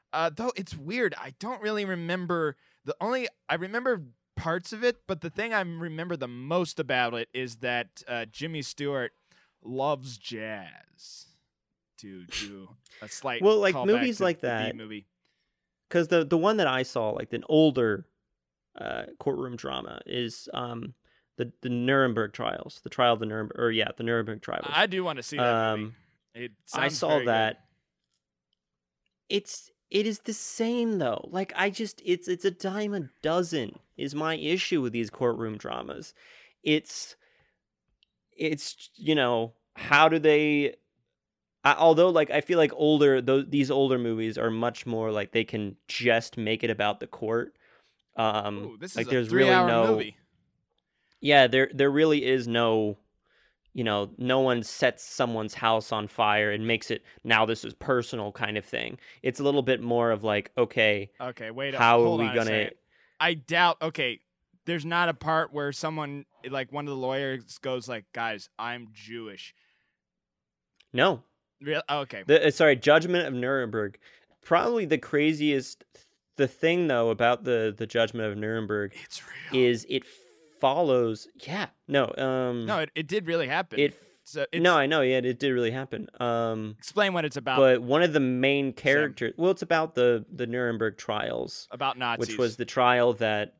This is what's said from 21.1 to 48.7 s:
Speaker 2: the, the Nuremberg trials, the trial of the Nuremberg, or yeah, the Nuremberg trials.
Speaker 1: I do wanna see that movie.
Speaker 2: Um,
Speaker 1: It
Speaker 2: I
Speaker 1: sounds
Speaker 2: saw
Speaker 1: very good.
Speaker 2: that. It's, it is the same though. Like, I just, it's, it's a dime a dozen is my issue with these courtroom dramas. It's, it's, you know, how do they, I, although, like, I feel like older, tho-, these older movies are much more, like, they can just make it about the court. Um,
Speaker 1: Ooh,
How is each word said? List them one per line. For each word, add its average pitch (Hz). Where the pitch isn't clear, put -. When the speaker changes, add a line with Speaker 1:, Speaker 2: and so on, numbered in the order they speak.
Speaker 2:
the, 120
the 127
Nuremberg 123
trials, -
the -
trial 120
of 107
the 113
Nuremberg, 107
or 120
yeah, 110
the -
Nuremberg 113
trials. -
Speaker 1:
I 160
do 185
wanna 143
see 147
that 113
movie. 107
Speaker 2:
Um, 117
Speaker 1:
It 117
Speaker 2:
I 127
Speaker 1:
sounds 151
Speaker 2:
saw 160
Speaker 1:
very 151
good. 120
Speaker 2:
that. 113
It's, -
it 208
is 214
the 226
same 233
though. 120
Like, 185
I 190
just, 202
it's, 180
it's 180
a 196
dime 202
a 160
dozen 165
is 135
my 160
issue 160
with 120
these 113
courtroom 113
dramas. -
It's, -
it's, -
you 156
know, 120
how 151
do 160
they, 151
I, 143
although, 165
like, 160
I 143
feel 170
like 156
older, 147
tho-, 135
these 139
older 135
movies 110
are 113
much 117
more, 110
like, 104
they 113
can 104
just 117
make 113
it 113
about 104
the 120
court. -
Um, 104
Speaker 1:
Ooh, 107